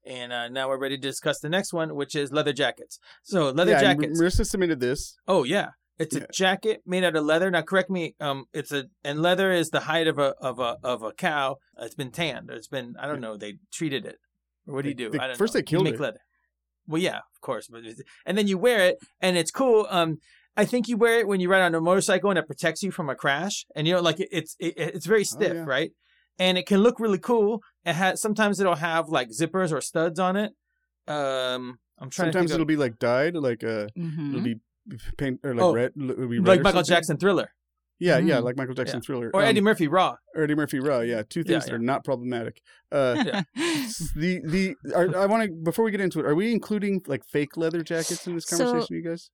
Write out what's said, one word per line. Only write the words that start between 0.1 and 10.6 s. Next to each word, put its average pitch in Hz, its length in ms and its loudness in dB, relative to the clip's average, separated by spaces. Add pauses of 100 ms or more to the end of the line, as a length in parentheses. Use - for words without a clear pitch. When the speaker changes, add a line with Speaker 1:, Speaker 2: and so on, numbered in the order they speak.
Speaker 1:
uh, 120 160 -6
now 131 200 -4
we're 135 100 -2
ready 135 180 -4
to 135 60 -12
discuss 139 380 -4
the 151 80 -8
next 185 240 -2
one, 160 240 -4
which 143 180 -6
is 143 160 -2
leather 147 220 0
jackets. 127 480 -4 (240)
So 160 260 2
leather 165 220 4
Speaker 2:
Yeah, 180 100 6
and 160 180 4
Speaker 1:
jackets. 156 200 0
Speaker 2:
Mar-, 170 80 6
Marissa 208 180 4
submitted 175 320 0
this. 123 380 -2 (100)
Speaker 1:
Oh, 185 160 4
yeah. 165 280 0 (280)
It's 160 160 -4
a 147 60 -2
Speaker 2:
Yeah. - 120 -14
Speaker 1:
jacket 190 540 0
made 180 160 0
out 170 140 2
of 151 80 2
leather. 165 260 4
Now, 170 120 2
correct 185 280 0
me. 170 300 -4
Um, 139 240 -4 (100)
it's 147 160 -8
a, 139 140 -2 (180)
and 147 180 -4
leather 185 300 4
is 170 200 2
the 147 100 0
hide 160 260 0
of 139 140 0
a, 135 200 2
of 127 200 -6